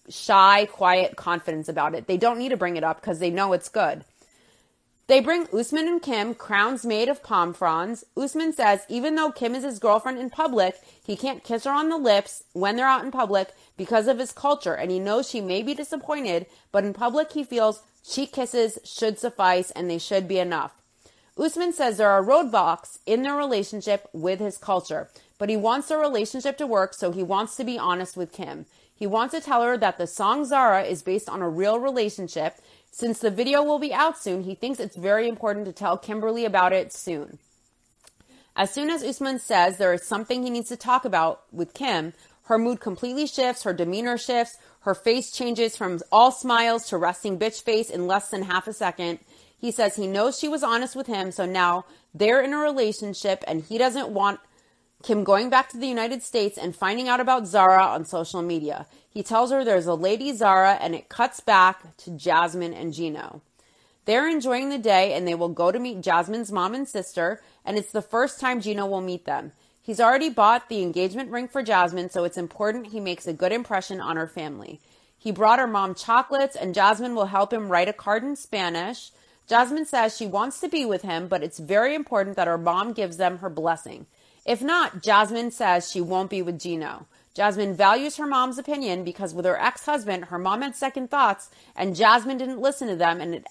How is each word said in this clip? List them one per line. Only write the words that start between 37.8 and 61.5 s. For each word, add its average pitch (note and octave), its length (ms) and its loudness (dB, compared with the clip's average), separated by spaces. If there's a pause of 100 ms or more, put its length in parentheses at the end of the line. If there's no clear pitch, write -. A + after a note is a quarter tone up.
As F#3+ 140 0
soon D4 180 -2
as E4 120 -2
Usman C4+ 380 -4
says F#3 380 2
there F#3 160 4
is F3 100 -2
something A#3 400 -4
he B3+ 60 -4
needs A#3+ 180 -4
to B3 80 -10
talk B3 300 0
about E3 380 0 (100)
with E3 200 -6
Kim, F3 380 -2 (340)
her A3+ 120 4
mood A#3 240 0
completely B3 460 -4
shifts, B3 360 -2
her G3+ 80 0
demeanor G3 460 -2
shifts, A#3 400 -2 (240)
her F#3+ 140 0
face A#3 360 0
changes A#3 460 -2
from F3+ 240 -4 (100)
all A#3+ 200 8
smiles A#3 580 0
to F#3+ 80 -2
resting F3 420 -2
bitch A3 220 -2
face A3 280 0
in F3+ 180 -4
less G3 220 0
than F#3+ 140 -6
half F#3 240 -2
a G#3+ 60 -10
second. F3 460 -4 (380)
He A#3+ 140 -6
says G#3 240 0
he G3 120 -4
knows G#3 320 0
she D#4 80 -4
was D4 160 -4
honest A#3 320 -2
with C4 120 -8
him, G3 240 -6
so F3+ 140 -4
now F3+ 400 0 (280)
they're A3 280 4
in C4+ 120 -2
a D4 40 -2
relationship G#3+ 920 -2
and D#3+ 140 -4
he G#3+ 160 -6
doesn't B3+ 320 0
want G3+ 300 0 (640)
Kim G#3+ 200 0
going G3+ 260 4
back C4 200 4
to A#3+ 80 -14
the C4 100 -4
United A#3+ 360 -4
States G#3 340 -2
and F3 180 -6
finding A3+ 320 -2
out B3 140 2
about B3 260 2
Zara F#3 360 8
on D3+ 200 0
social E3+ 380 -4
media. D3+ 440 -4 (240)
He G3+ 140 -8
tells A#3 280 2
her C4+ 120 2
there's F#3 240 2
a F3 60 0
lady G#3+ 400 0
Zara, G3 400 6
and E3+ 200 -2
it - 160 -10
cuts B3 300 -2
back F#3 580 4